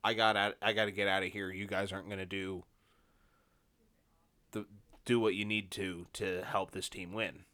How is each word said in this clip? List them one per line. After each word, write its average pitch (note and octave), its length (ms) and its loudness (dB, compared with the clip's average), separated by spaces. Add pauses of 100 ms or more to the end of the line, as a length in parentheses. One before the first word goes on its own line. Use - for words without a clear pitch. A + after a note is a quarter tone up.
I A2+ 120 2
got A2 220 6
out, G2+ 240 2
I G#2+ 120 4
gotta G#2+ 180 4
get G2+ 160 0
out F#2+ 160 4
of F#2 80 0
here. F#2+ 220 -4
You G2 160 -6
guys G2 240 -2
aren't F#2+ 160 -8
gonna F#2+ 180 -6
do F#2+ 380 -6 (1900)
the, G#2+ 160 -8 (380)
do A#2+ 160 4
what G#2+ 160 4
you G#2 80 0
need G#2+ 280 -2
to, F2+ 420 -6
to F#2 300 -2
help F#2+ 280 -2
this F#2+ 160 -6
team F2+ 240 -10
win. G2 420 -4